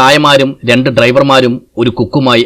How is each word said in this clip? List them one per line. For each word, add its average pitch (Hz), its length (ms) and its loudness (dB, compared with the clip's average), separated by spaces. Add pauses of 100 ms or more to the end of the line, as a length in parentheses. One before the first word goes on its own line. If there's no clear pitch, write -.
ആയമാരും 143 460 2 (180)
രണ്ട് 127 280 0
ഡ്രൈവർമാരും 127 560 2 (280)
ഒരു 120 180 -2
കുക്കുമായി 123 460 0